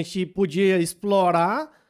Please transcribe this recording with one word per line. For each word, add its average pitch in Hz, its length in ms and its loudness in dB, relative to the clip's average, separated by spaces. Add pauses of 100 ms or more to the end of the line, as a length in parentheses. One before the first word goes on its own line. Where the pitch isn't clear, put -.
gente 180 220 -6
podia 190 540 0
explorar, 185 920 0 (180)